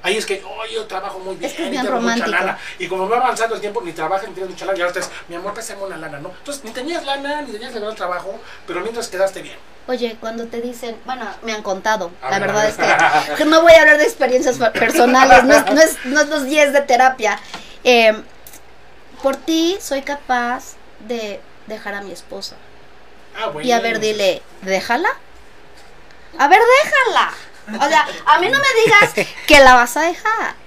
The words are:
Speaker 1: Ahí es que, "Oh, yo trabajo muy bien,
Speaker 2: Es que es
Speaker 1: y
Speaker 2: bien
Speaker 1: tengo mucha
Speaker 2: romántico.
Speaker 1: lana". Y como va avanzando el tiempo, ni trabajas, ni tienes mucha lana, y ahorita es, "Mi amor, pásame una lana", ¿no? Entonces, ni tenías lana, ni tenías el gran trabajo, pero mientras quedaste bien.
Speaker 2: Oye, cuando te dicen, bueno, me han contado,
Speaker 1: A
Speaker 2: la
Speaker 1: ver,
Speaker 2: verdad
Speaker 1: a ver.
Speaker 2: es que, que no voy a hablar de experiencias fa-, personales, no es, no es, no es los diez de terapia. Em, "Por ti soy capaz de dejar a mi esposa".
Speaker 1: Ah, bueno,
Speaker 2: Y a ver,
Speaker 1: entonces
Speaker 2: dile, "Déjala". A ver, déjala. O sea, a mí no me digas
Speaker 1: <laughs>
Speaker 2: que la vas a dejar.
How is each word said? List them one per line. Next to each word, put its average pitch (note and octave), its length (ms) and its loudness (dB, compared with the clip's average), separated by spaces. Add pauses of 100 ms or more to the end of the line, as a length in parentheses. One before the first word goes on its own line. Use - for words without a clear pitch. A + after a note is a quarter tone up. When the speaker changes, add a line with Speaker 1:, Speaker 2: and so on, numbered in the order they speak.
Speaker 1:
Ahí G3 120 -2
es G3+ 100 -4
que, G3 180 -6
"Oh, A3 280 -12
yo A3 140 -6
trabajo F#3 340 -10
muy F#3+ 160 -10
bien, - 140 -8
Speaker 2:
Es - 60 -14
que E4+ 60 -8
es C#4 60 -6
Speaker 1:
y - 20 -8
Speaker 2:
bien B3+ 140 -4
Speaker 1:
tengo B3+ 160 -4
mucha A#3 140 -2
Speaker 2:
romántico. A3+ 160 -4 (140)
Speaker 1:
lana". G3+ 140 -6 (200)
Y F3 100 -8
como F#3 200 -4
va A#3 100 0
avanzando A3+ 360 -2
el F#3+ 60 -10
tiempo, G#3 240 -6
ni E3 80 -10
trabajas, F#3 360 -6
ni F#3+ 60 -16
tienes F#3 160 -10
mucha F3+ 160 -14
lana, G3 120 -4
y F3 40 -4
ahorita F3 180 -4
es, F3 80 -10 (200)
"Mi E3+ 80 -12
amor, G3 180 -10
pásame G#3 280 -12
una F#3+ 140 -10
lana", D3+ 220 -14
¿no? E3+ 180 -14
Entonces, C#4+ 280 -14
ni A3 80 -12
tenías D4 340 -8
lana, C#4+ 360 -6
ni A#3+ 100 -12
tenías A#3 220 -12
el A3 80 -8
gran G#3+ 120 -8
trabajo, F3+ 440 -8 (280)
pero F3 140 -8
mientras A3+ 280 -8
quedaste F#3 340 -4
bien. - 140 -18 (300)
Speaker 2:
Oye, A#3 340 -6
cuando A3+ 260 -10
te A#3 140 -10
dicen, A#3+ 360 -10 (100)
bueno, B3 180 -8 (180)
me A3+ 100 -8
han G#3+ 100 -8
contado, F#3+ 480 -4 (100)
Speaker 1:
A C3 100 -8
Speaker 2:
la G3 80 -2
Speaker 1:
ver, G3 100 -2
Speaker 2:
verdad G#3 140 0
Speaker 1:
a G#3+ 40 2
ver. - 40 2
Speaker 2:
es - 580 2
que, D4 80 -6
que D4+ 100 0
no D#4+ 160 6
voy E4 100 10
a E4 80 10
hablar D4+ 180 8
de D4+ 60 4
experiencias B3+ 540 0
fa-, A#3 140 0
personales, B3+ 720 6
no C#4 100 6
es, C#4+ 180 6
no C#4+ 80 4
es, D#4+ 240 4
no C4+ 160 0
es D4 80 0
los D4+ 160 -2
diez C#4+ 280 2
de C#4+ 100 4
terapia. B3+ 560 2 (440)
Em, A3+ 400 4 (1000)
"Por C4+ 140 -2
ti E4 440 -2
soy C#4 220 -8
capaz B3+ 720 -6 (340)
de G#3+ 320 -10 (280)
dejar G#3 260 -12
a G3+ 80 -10
mi F#3 100 -14
esposa". - 440 -14 (840)
Speaker 1:
Ah, A3 60 -4
bueno, - 220 -8
Speaker 2:
Y B3 40 0
a A#3 80 2
ver, A3+ 160 -4
Speaker 1:
entonces G#3+ 220 -2
Speaker 2:
dile, F#3+ 240 -2 (200)
"Déjala". G#3+ 460 -2 (1300)
A C4+ 100 2
ver, G4 120 8 (240)
déjala. F#4+ 480 2 (520)
O D4+ 40 0
sea, D#4 180 2 (200)
a D#4 140 4
mí F4+ 80 0
no C#5 100 2
me B4+ 260 2
digas A4+ 440 4 (120)
Speaker 1:
<laughs> - 60 -10
Speaker 2:
que D4 140 6
la B3+ 140 10
vas B3 220 2
a D4+ 60 -2
dejar. F4+ 520 -4 (120)